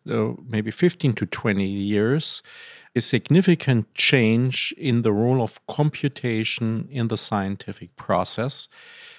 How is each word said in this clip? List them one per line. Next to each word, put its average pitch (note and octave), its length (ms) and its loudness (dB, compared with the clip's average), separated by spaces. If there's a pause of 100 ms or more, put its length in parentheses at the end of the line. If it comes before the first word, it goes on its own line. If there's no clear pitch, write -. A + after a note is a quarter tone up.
uh, A2+ 260 -2 (120)
maybe A2 240 -2
fifteen D#3 440 0
to G#2+ 100 -4
twenty G2+ 400 -2
years, G#2 800 0 (520)
a B2 60 2
significant C#3 920 2
change B2 840 2
in A#2+ 240 0
the A2 120 2
role A#2+ 300 2
of - 240 -8
computation A#2 1300 -2
in A#2+ 160 -2
the A2 80 -2
scientific G2 800 -4
process. G#2+ 720 -2 (500)